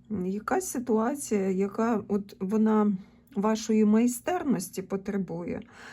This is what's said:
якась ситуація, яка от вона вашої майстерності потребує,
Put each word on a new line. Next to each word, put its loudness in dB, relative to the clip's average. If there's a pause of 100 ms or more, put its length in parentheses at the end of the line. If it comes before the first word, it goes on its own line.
(260)
якась -4
ситуація, 0
яка 0
от -4
вона 2 (380)
вашої 2
майстерності 2
потребує, -6 (320)